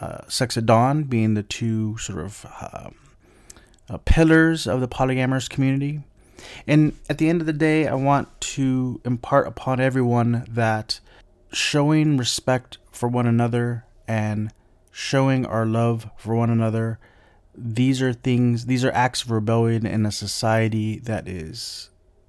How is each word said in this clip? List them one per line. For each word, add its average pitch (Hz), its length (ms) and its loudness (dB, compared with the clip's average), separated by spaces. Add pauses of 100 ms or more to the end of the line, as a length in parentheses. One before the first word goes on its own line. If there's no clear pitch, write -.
uh, 82 280 -12
Sex - 280 -4
at 113 100 -2
Dawn 127 380 4
being 113 300 2
the 104 100 -2
two 110 540 -4
sort - 260 -8
of, - 200 -14 (160)
um, - 360 -16 (920)
uh, 92 100 -10
pillars 160 680 4
of 120 140 0
the 127 80 -2
polyamorous 131 600 0
community. 139 520 0 (640)
And 151 300 4 (120)
at 139 100 -4
the 160 100 2
end 170 120 2
of 160 60 -4
the 160 60 0
day, 156 340 2
I - 80 -2
want 139 460 0
to 131 640 -2
impart 123 420 0
upon 127 320 -4
everyone 120 720 2
that 113 480 -2 (540)
showing 151 640 2
respect 123 640 -2 (120)
for - 180 -4
one 120 180 2
another 117 580 0 (240)
and 107 420 -2 (400)
showing 135 560 0
our 113 200 0
love 113 500 0
for 113 180 -4
one 117 160 2
another 113 480 0 (580)
these 127 460 0
are 127 100 2
things, 120 540 0
these 127 180 0
are 135 80 0
acts 123 300 0
of 123 80 -10
rebellion 113 560 0
in 107 200 0
a 104 60 -2
society 110 880 -2
that 113 280 -6
is, 90 600 -12 (380)